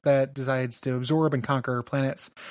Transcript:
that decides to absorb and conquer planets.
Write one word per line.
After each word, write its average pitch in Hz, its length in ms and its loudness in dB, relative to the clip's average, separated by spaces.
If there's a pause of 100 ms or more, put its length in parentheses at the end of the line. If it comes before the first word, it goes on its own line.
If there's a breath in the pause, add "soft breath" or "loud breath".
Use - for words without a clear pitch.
that 139 300 4
decides 131 480 -2
to 131 120 -2
absorb 147 400 2
and 127 100 0
conquer 127 380 0
planets. 135 480 -4 (200 loud breath)